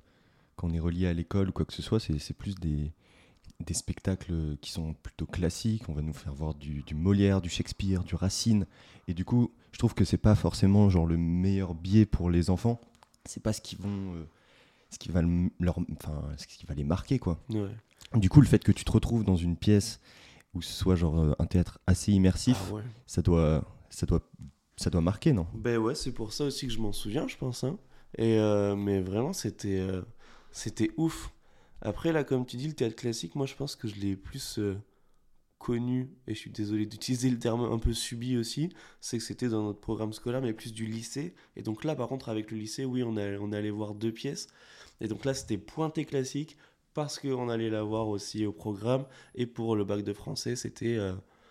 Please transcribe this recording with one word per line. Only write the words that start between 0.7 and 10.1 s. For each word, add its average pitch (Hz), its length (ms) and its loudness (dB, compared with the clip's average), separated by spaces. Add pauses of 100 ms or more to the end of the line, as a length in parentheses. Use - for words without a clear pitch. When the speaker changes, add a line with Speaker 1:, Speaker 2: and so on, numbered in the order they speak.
Speaker 1:
est 82 60 0
relié 87 280 0
à 85 60 2
l'école 95 340 0
ou - 60 -2
quoi 82 120 0
que - 80 -10
ce - 80 -8
soit, 107 200 0
c'est, 76 180 -2
c'est - 140 -8
plus 98 220 -6
des, 78 360 -2 (720)
des 85 120 -6
spectacles 80 880 -4
qui - 120 -14
sont 80 220 -6
plutôt - 320 -10
classiques. 110 600 -2
On 80 60 -4
va 76 80 -4
nous 78 120 -2
faire 73 200 -10
voir 76 200 -4
du, 71 300 -8
du - 120 -10
Molière, 98 460 6
du 87 80 -2
Shakespeare, - 540 -2
du 85 120 -6
Racine. 98 520 2 (400)
Et 90 60 -2
du 90 100 -2
coup, 120 300 2 (180)
je - 80 -18
trouve 117 140 2
que - 100 4
c'est 90 140 2